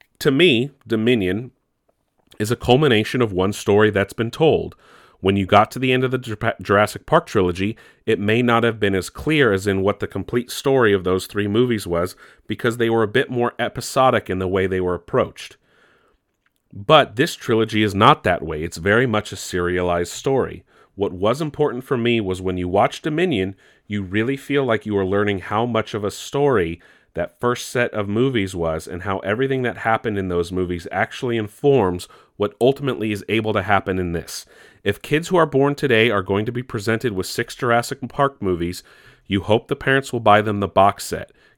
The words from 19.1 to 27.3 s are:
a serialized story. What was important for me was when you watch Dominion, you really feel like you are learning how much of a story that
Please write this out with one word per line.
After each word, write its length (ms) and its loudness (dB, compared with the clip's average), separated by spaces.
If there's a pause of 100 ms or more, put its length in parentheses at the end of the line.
a 60 -12
serialized 760 -2
story. 520 -4 (300)
What 200 -4
was 280 0
important 420 -4
for 140 -4
me 240 0
was 180 -4
when 180 -4
you 100 -4
watch 340 0
Dominion, 540 -2 (320)
you 160 -4
really 340 -2
feel 280 -2
like 200 -2
you 120 -2
are 80 0
learning 340 0
how 260 -2
much 300 -2
of 80 -6
a 80 -2
story 680 -2 (360)
that 240 -6